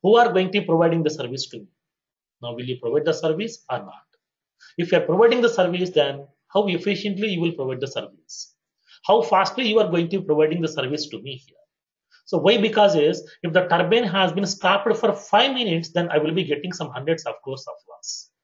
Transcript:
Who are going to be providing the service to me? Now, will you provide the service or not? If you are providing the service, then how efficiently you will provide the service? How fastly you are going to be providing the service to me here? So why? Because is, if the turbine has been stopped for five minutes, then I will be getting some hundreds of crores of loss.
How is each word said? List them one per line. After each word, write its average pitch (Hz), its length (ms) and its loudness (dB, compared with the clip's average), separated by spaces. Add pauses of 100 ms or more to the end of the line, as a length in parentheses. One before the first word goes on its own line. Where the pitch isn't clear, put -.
Who 208 140 4
are 233 160 6
going 185 200 0
to 208 80 0
be 165 60 -8
providing 165 360 2
the 151 80 0
service 131 380 -8
to 117 100 -16
me? 101 80 -18 (720)
Now, 120 140 -10
will 123 100 -10
you 123 160 -8
provide 135 240 -2
the 160 80 0
service 165 580 -4
or 123 80 -6
not? - 280 -18 (720)
If 170 120 -2
you 175 80 4
are - 40 2
providing 233 380 4
the 233 80 4
service, 180 420 0
then 139 360 0 (220)
how 202 180 0
efficiently 196 640 -4
you 180 120 -4
will 170 120 0
provide 131 280 -6
the 135 60 -6
service? - 680 -14 (500)
How 220 180 4
fastly 214 460 0
you 214 100 4
are 190 120 2
going 170 200 0
to 190 100 -2
be - 60 -10
providing 156 360 2
the 156 60 -2
service 139 400 -6
to 110 140 -14
me 131 140 -14
here? - 200 -20 (680)
So 180 140 -2
why? 202 220 4
Because 208 360 4
is, 151 260 2 (200)
if 165 100 -6
the 180 160 2
turbine 175 360 2
has 185 280 0
been 190 140 -2
stopped 202 500 0
for 202 180 2
five 254 400 2
minutes, 180 360 -2
then 170 200 -2
I 151 80 2
will 156 160 0
be 185 100 0
getting 147 280 -4
some 147 180 -10
hundreds 160 340 -4
of 110 180 -6
crores 135 260 -10
of - 60 -14 (140)
loss. - 420 -16 (140)